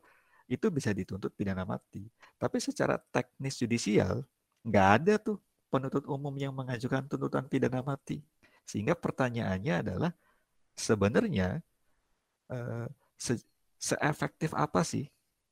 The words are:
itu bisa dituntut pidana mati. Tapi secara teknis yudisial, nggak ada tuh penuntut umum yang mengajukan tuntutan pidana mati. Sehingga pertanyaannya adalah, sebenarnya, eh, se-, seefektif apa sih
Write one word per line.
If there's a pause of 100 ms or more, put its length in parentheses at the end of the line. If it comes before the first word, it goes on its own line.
(440)
itu
bisa
dituntut
pidana
mati. (320)
Tapi
secara
teknis
yudisial, (320)
nggak (120)
ada
tuh (320)
penuntut
umum
yang
mengajukan
tuntutan
pidana
mati. (480)
Sehingga
pertanyaannya
adalah, (640)
sebenarnya, (880)
eh, (300)
se-, (320)
seefektif
apa
sih (420)